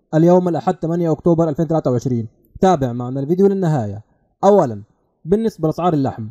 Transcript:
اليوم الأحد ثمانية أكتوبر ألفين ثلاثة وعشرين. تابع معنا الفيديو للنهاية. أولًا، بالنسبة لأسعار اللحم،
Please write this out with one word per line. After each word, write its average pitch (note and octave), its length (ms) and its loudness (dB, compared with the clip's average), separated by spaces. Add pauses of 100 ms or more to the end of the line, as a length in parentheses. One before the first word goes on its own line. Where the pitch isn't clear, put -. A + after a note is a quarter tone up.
(140)
اليوم F3 340 4
الأحد E3+ 340 -2
ثمانية E3 300 -2
أكتوبر E3 380 0
ألفين D#3 180 -4
ثلاثة D#3 240 -2
وعشرين. A#2+ 360 -2 (340)
تابع C3+ 320 2
معنا B2 260 -8
الفيديو F3+ 280 0
للنهاية. D#3 560 -2 (400)
أولًا، D3 400 2 (420)
بالنسبة G3 420 -2
لأسعار E3 260 -2
اللحم، B2 380 -4